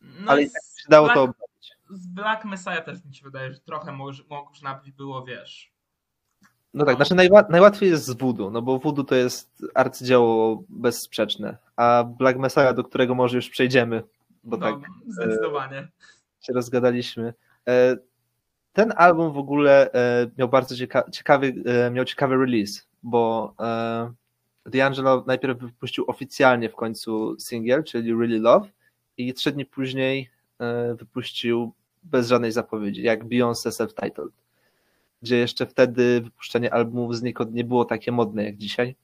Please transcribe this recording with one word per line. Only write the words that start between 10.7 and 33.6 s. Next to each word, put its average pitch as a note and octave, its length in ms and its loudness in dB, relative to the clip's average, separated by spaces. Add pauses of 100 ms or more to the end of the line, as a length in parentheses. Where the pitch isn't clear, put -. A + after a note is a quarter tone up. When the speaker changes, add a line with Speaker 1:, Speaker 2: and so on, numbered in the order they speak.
Speaker 2:
a A#2+ 280 4
Black B2+ 360 0
Messiah, C3 360 2
do B2 80 -4
którego B2+ 320 0
może B2 200 0
już A#2+ 140 -4
przejdziemy, A#2+ 540 0 (400)
bo A#2 140 -8
Speaker 1:
No, A2+ 140 -4
Speaker 2:
tak, - 180 -12
e, - 220 -20
Speaker 1:
zdecydowanie. C3 760 -6 (540)
Speaker 2:
się B2 120 -8
rozgadaliśmy. A#2+ 800 -2 (340)
E, B2 300 4 (760)
ten G#3+ 220 2
album E3 380 4
w C#3+ 40 -6
ogóle, C#3 560 4
e, A#2+ 340 2 (100)
miał B2+ 120 0
bardzo B2+ 260 0
cieka-, B2 360 -4
ciekawy, C3+ 420 2 (120)
e, A#2+ 260 2
miał B2 140 -2
ciekawy C3 320 -2
release, A#2 440 0 (220)
bo, A2+ 560 -2
e, A#2 540 -6 (520)
D'Angelo C3 640 0
najpierw B2+ 320 -2
wypuścił - 480 -8
oficjalnie B2 600 0
w - 60 -14
końcu A2 640 -6
singiel, B2 440 -2
czyli A#2 300 -6
Really A#2 260 0
Love, C#3+ 300 4 (480)
i B2 160 -8
trzy D3 180 -4
dni C#3 140 -8
później, C3 640 -4 (300)
e, A#2+ 360 -4
wypuścił A#2 800 -6 (300)
bez B2+ 240 -2
żadnej A#2 240 0
zapowiedzi, G#2+ 520 -6
jak A2+ 220 -2
Beyoncé A#2 440 -2